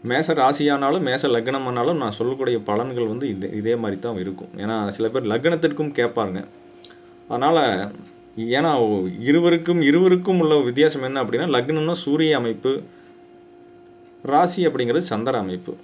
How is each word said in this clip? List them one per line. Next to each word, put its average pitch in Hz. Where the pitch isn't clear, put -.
மேச 143
ராசியானாலும், 143
மேச 135
லக்னமானாலும் 127
நான் 117
சொல்லக்கூடிய 123
பலன்கள் 113
வந்து 123
இதே, 95
இதே 107
மாதிரி 101
தான் 113
இருக்கும். 92
ஏன்னா, 107
சில 110
பேர் 123
லக்னத்திற்கும் 147
கேட்பாங்க. 104
அதனால, 120
ஏன்னா 117
இருவருக்கும், 170
இருவருக்கும் 180
உள்ள 151
வித்தியாசம் 139
என்ன 135
அப்படின்னா, 160
லக்னம்னா 151
சூரிய 156
அமைப்பு, 120
ராசி 160
அப்படிங்கிறது 123
சந்திர 127
அமைப்பு. 92